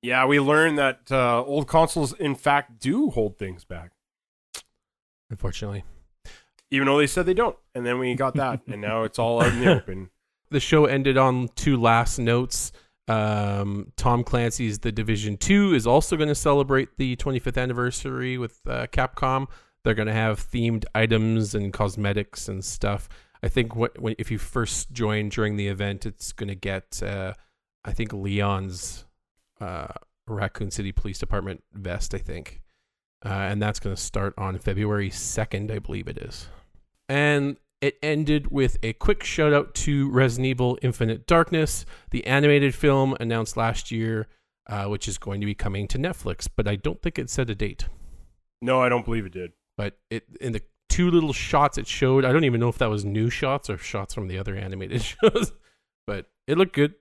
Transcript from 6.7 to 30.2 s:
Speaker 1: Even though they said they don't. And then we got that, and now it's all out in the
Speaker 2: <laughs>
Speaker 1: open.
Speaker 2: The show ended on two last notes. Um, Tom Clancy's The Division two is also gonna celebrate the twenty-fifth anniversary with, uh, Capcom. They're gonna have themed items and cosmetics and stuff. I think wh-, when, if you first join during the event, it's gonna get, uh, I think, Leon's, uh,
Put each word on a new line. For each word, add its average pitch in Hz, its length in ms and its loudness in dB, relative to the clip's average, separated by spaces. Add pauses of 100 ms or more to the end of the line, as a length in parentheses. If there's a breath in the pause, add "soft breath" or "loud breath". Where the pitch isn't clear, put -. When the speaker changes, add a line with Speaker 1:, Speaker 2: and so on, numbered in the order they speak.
Speaker 1:
Even 135 160 2
though 139 120 6
they 147 80 6
said 175 200 0
they 185 80 4
don't. 214 220 0 (180)
And 123 120 -4
then 123 120 0
we 127 160 0
got 127 200 0
that, 131 320 -2
and 104 140 -10
now 107 240 -2
it's 110 140 -6
all 117 240 2
out 117 100 4
in 117 80 -2
the 165 140 6
Speaker 2:
<laughs> - 20 2
Speaker 1:
open. 92 340 -8 (400)
Speaker 2:
The 143 100 2
show 151 260 6
ended 135 300 2
on 127 380 4
two 135 260 2
last 117 380 4
notes. 120 540 0 (360 soft breath)
Um, 107 880 -2
Tom 120 280 2
Clancy's 117 540 -2
The 113 140 -4
Division 107 440 -2
two 196 380 4
is 113 120 2
also 147 300 4
gonna 151 180 0
celebrate 139 640 2
the 127 200 -2
twenty-fifth 131 420 -2
anniversary 127 800 -4
with, 120 280 -8
uh, 123 220 -4
Capcom. 131 580 0 (380 soft breath)
They're 113 100 2
gonna 107 180 -2
have 110 280 0
themed 117 440 -2 (100)
items 110 600 2
and 101 180 -2
cosmetics 101 760 -2
and 98 160 -8
stuff. - 440 -4 (340 soft breath)
I - 60 0
think 117 260 0
wh-, 117 260 -2
when, 113 180 -4
if - 120 -6
you 110 80 -4
first - 540 -4
join 107 360 0
during 104 280 -2
the 101 120 -2
event, 101 380 -4
it's - 260 -10
gonna 98 220 -8
get, 95 480 -8
uh, 98 320 -6 (500)
I - 80 -6
think, 110 200 -4
Leon's, 98 920 -4 (560)
uh, 90 280 -8 (400)